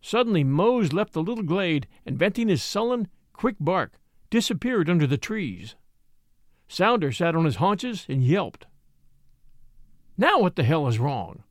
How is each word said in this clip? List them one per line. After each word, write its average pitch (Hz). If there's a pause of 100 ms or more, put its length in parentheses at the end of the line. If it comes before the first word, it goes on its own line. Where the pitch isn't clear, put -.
Suddenly, 220
Mose 165
left 202
the 160
little 226
glade 165 (180)
and, 135
venting 208
his 175
sullen, 233 (260)
quick 240
bark, 156 (300)
disappeared 220
under 170
the 135
trees. 113 (920)
Sounder 202
sat 170
on 165
his 135
haunches 202
and 135
yelped. 151 (1500)
Now 339
what 180
the 160
hell 147
is 113
wrong? 120